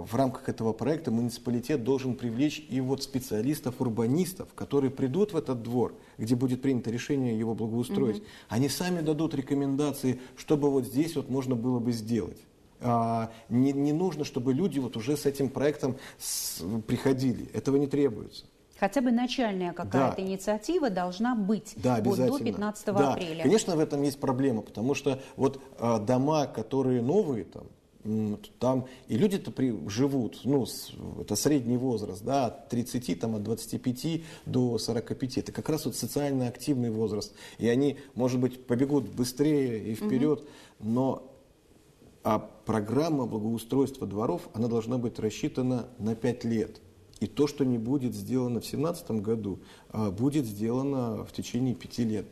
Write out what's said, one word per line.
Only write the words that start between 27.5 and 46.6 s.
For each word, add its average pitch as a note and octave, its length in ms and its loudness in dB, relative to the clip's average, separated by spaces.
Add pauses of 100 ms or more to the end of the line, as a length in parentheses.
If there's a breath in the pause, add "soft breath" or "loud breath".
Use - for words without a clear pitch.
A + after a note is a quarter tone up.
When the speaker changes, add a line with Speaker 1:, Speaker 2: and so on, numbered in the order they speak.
Speaker 1:
м, G#2+ 360 0 (200)
там B2+ 280 2 (220 loud breath)
и A2+ 100 2
люди-то F#3+ 320 2
при-, A2+ 400 -2
живут, B2+ 540 0
ну, C3 200 4
с-, - 300 -10 (260)
это G#2 160 -2
средний B2 400 2
возраст, G#2+ 480 -2
да, C3 220 2
от - 240 -6
тридцати, A#2+ 440 -2
там, A2+ 200 -2
от G#2 80 -4
двадцати A2 340 -4
пяти D#3 480 -2 (220 loud breath)
до B2 320 2
сорока A2+ 360 -2
пяти. B2 260 -2
Это G2+ 120 -6
как - 160 -6
раз D#3 160 0
вот A#2+ 120 -4
социально C3+ 520 0
активный B2 420 -2
возраст. G#2+ 460 -2 (220 loud breath)
И A2 100 2
они, C#3 300 4 (160 loud breath)
может B2+ 260 2
быть, B2 260 -2
побегут B2+ 440 2
быстрее B2+ 680 2
и G2+ 120 -6
Speaker 2:
Мгм. A2+ 160 -4
Speaker 1:
вперёд, D3 420 2 (300 loud breath)
но, A#2+ 520 0 (920)
а G#2+ 140 4 (260)
программа A#2+ 640 2
благоустройства A2+ 800 0
дворов, A#2 480 -2
она A#2 140 0
должна A#2 280 0
быть A#2+ 220 -2
рассчитана B2+ 800 -2
на A2 160 0
пять A2+ 300 0
лет. A#2 360 0 (400)